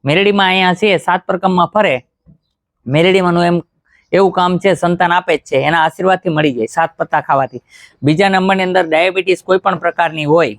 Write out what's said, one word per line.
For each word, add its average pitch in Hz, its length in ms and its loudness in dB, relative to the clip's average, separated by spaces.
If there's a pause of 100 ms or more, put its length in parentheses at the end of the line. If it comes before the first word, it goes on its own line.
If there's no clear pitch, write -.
મેલડીમાં 196 440 2
અહીંયા 185 320 2
છે, 202 180 2
સાત - 280 -2
પરકમમાં 185 480 0
ફરે, 196 200 2 (920)
મેલડીમાંનું 175 600 2
એમ 170 120 0 (540)
એવું 185 200 2
કામ 180 260 0
છે, 196 160 0
સંતાન 175 380 0
આપે 175 240 0
જ - 120 -8
છે, 143 80 -2 (120)
એના 165 160 2
આશીર્વાદથી 180 520 -2
મળી 151 200 0
જાય 113 200 -6
સાત 165 200 0
પત્તા 156 320 -4
ખાવાથી. 135 340 -2 (400)
બીજા 156 260 2
નંબરની 190 400 0
અંદર 185 180 0
ડાયાબિટીસ 180 560 -2
કોઈ 185 160 0
પણ 185 200 -2
પ્રકારની 160 460 -4
હોય 147 340 2